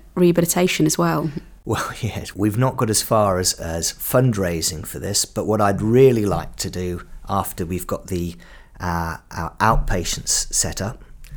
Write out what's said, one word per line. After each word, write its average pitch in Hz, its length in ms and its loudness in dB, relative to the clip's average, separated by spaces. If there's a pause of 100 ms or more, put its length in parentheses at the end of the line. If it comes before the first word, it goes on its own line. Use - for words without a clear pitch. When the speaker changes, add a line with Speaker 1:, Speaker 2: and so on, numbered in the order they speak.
(160)
Speaker 1:
rehabilitation 175 680 4
as 156 120 2
well. 160 320 0 (340)
Speaker 2:
Well, - 320 -4
<laughs> - 60 -14
yes, 95 340 -6
we've 101 220 0
not 127 180 2
got 123 140 0
as 104 120 2
far 101 380 2
as, 92 140 0
as 82 400 -6
fundraising 92 920 0
for - 140 -10
this, 95 260 -2
but 95 200 -6
what 107 160 2
I'd 101 200 2
really 117 440 6
like 87 320 -2
to - 120 -6
do 90 360 -6 (240)
after 98 360 -2
we've 87 220 -4
got - 200 -6
the, 87 280 -4 (440)
uh, 85 380 -2 (140)
our 82 280 -8
outpatients - 920 0
set - 280 -2
up, 104 220 -6 (340)